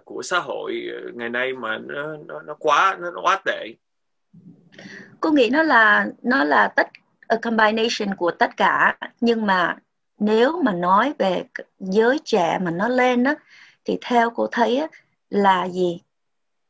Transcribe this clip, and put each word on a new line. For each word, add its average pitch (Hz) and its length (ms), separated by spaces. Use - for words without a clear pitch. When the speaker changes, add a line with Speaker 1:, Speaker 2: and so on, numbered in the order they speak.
Speaker 1:
của 107 180
xã 180 160
hội, 117 440
ờ, 123 200
ngày 120 140
nay 127 240
mà 113 260
nó, 147 380
nó, 151 160
nó 156 160
quá, 160 420
nó, 175 100
nó - 120
quá 180 220
tệ? 220 300
Speaker 2:
Cô 320 100
nghĩ 285 220
nó 311 100
là, 214 440
nó 269 220
là 302 240
tất, - 180
a 226 80
combination 220 800
của 170 140
tất - 260
cả. 170 420
Nhưng 226 260
mà 180 300
nếu 233 440
mà 220 100
nói 190 460
về 185 260
c-, - 100
giới 220 460
trẻ 175 380
mà 175 80
nó 185 180
lên 247 360
á, 285 100
thì 190 160
theo 240 300
cô 220 220
thấy 233 240
á, 311 120
là 190 380
gì? 180 320